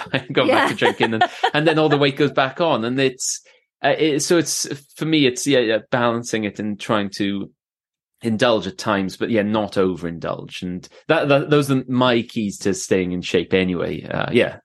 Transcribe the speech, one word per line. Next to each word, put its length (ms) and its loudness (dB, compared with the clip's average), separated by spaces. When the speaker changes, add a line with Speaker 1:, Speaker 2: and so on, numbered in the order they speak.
Speaker 1:
<laughs> 60 -8
I'm 180 -2
going 180 2
back 140 4
Speaker 2:
Yeah. 60 0
Speaker 1:
to 60 -4
drinking." 380 0
And, 120 2
and 140 2
then 120 4
all 100 4
the 80 2
weight 200 2
goes 140 2
back 280 0
on. 240 0
And 160 -2
it's, 420 -2
uh, 140 2
it, 240 2
so 160 2
it's, 300 -2
for 100 -6
me, 220 4
it's, 200 -2
yeah, 120 4
yeah, 180 2
balancing 520 0
it 160 -4
and 200 -6
trying 320 -2
to 400 -4
indulge 440 2
at 120 -10
times, 380 -2
but 120 -4
yeah, 140 2
not 300 -2
overindulge. 920 -4
And 240 -8
that, 220 2
that, 200 2
those 200 4
are 180 2
my 360 2
keys 360 -6
to 140 0
staying 380 0
in 100 -4
shape 320 -2
anyway. 500 -2
Uh, 280 -4
yeah. 340 2